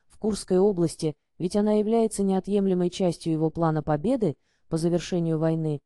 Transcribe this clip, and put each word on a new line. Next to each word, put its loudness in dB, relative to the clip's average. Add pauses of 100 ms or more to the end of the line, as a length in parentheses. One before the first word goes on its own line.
в -20
Курской -2
области, 0 (240)
ведь -4
она 2
является 0
неотъемлемой 0
частью -2
его 0
плана 0
победы 0 (320)
по -2
завершению 0
войны. 0